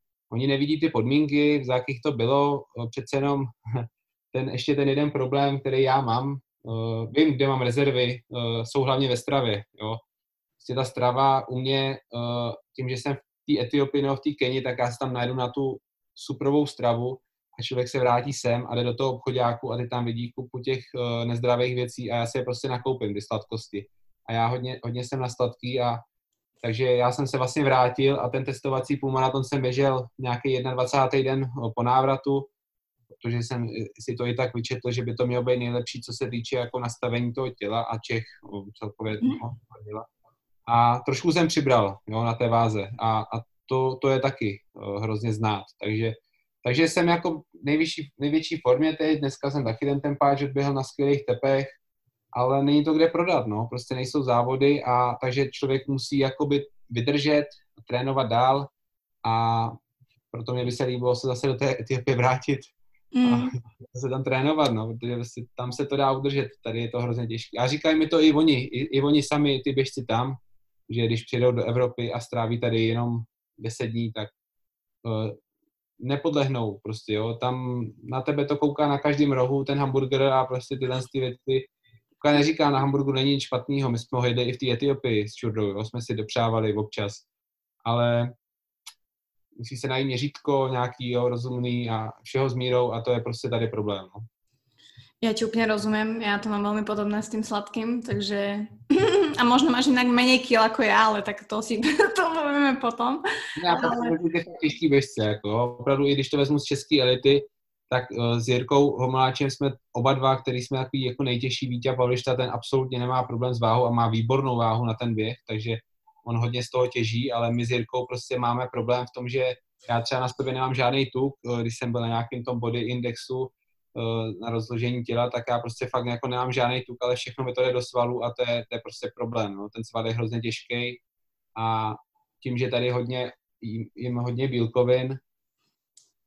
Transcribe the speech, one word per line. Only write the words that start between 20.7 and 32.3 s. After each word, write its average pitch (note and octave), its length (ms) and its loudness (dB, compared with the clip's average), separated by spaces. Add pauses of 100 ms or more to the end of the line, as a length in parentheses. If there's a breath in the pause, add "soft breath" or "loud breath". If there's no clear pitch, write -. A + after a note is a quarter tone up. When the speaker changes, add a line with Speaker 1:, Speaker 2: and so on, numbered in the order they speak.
Speaker 1:
eh, A#2+ 280 -2
nezdravých A#2+ 500 0
věcí B2 360 -4
a A#2+ 40 0
já A#2 100 0
si A#2 120 -4
je B2 60 -2
prostě B2 240 -6
nakoupím, B2 460 -2
ty G#2 80 -6
sladkosti. G#2+ 640 -6 (440)
A A#2 40 -4
já A2+ 140 2
hodně, B2 360 -4
hodně A#2+ 200 -6
jsem C3 160 -6
na B2+ 100 -4
sladký B2 520 -2
a A#2+ 160 0 (680)
takže A#2 220 0 (100)
já B2 160 4
jsem C3+ 160 -2
se C3+ 100 -2
vlastně B2+ 260 0
vrátil C3+ 580 4
a B2 80 -2
ten C3 160 -2
testovací C3+ 520 -2
půlmaraton C3 460 0
jsem C3+ 180 -2
běžel B2+ 440 2 (140)
nějaký B2 320 -2
jednadvacátý B2+ 720 2
den, C3 200 0
eh, B2 320 -4
po A#2+ 80 -2
návratu, C3+ 580 2 (640)